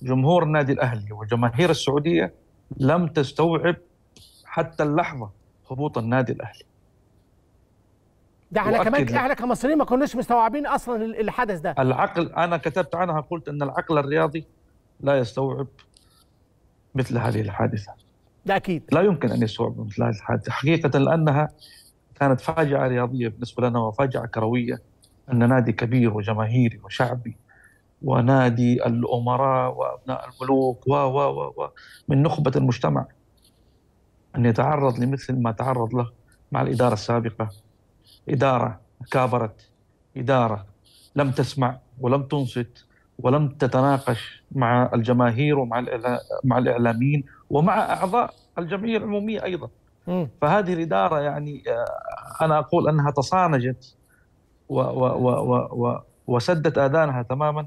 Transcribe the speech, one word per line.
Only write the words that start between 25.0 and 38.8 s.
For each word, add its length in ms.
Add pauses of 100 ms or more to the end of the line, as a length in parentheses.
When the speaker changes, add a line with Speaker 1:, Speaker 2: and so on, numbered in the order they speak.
Speaker 1:
ان 160
نادي 240
كبير 440
وجماهيري 680
وشعبي 520 (680)
ونادي 840
الامراء 880
وابناء 540
الملوك 600
و، 60
و، 240
و، 460
و، 40 (400)
من 140
نخبه 340
المجتمع 500 (1300)
ان 100
يتعرض 520
لمثل 440
ما 100
تعرض 420
له 160 (420)
مع 100
الاداره 300
السابقه، 560 (800)
اداره 520 (300)